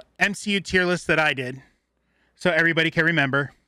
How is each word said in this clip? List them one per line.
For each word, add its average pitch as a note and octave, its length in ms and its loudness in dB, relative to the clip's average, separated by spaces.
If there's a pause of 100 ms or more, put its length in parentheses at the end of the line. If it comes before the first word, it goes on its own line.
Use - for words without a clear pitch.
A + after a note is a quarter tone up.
(180)
M G3 160 0
C - 180 -6
U G3 100 0
tier F#3 240 0
list F3 220 -2
that D#3+ 120 2
I D3+ 140 2
did B2+ 280 -8 (760)
so - 140 -2
everybody E3 400 2
can D#3+ 160 0
remember. C#3 460 0 (160)